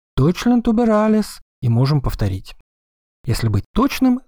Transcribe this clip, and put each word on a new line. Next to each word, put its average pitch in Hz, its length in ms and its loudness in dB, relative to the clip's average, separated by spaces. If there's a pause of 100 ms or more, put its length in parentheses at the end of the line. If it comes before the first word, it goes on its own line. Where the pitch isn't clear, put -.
(180)
"Deutschland 220 460 2
über 233 240 0
alles" 214 520 0 (200)
и 123 80 -2
можем 135 320 2
повторить. 101 560 -6 (680)
Если 117 220 -2
быть 104 260 -2
точным, 254 560 0